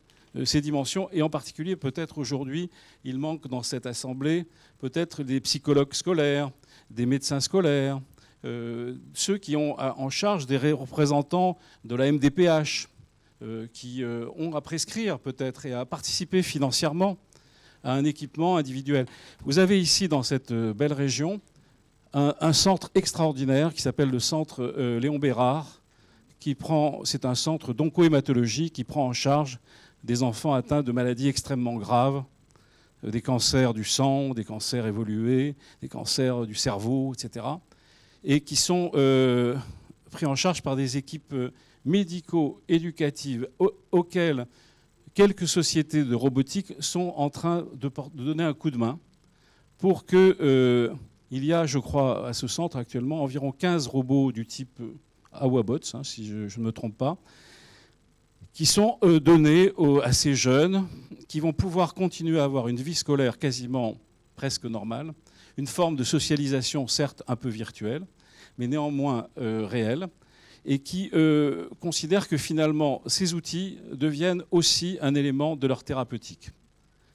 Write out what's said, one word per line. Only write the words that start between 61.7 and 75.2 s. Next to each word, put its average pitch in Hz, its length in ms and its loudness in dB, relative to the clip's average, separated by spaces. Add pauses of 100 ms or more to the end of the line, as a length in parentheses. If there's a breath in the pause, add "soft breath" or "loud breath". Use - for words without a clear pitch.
continuer 165 460 0
à 143 40 4
avoir 135 240 0
une 120 80 -2
vie 139 180 -6
scolaire 139 440 0
quasiment 123 580 -4 (400)
presque 135 300 -6
normale, 117 480 -8 (420 soft breath)
une 143 100 -6
forme 165 300 0
de 127 80 -2
socialisation 139 800 0
certes - 400 -4
un 127 100 -2
peu 131 120 -8
virtuelle, 113 560 -6 (540 soft breath)
mais 123 80 -4
néanmoins, 139 600 -2 (100)
euh, 110 280 -2
réelle, 120 420 -2 (580 soft breath)
et 139 120 0
qui, 185 360 -6
euh, 151 560 4 (100)
considèrent 170 480 -2
que 160 80 0
finalement 151 680 0
ces 170 260 0
outils 180 460 -6 (140)
deviennent 156 580 0
aussi 175 500 2
un 143 140 2
élément 143 420 0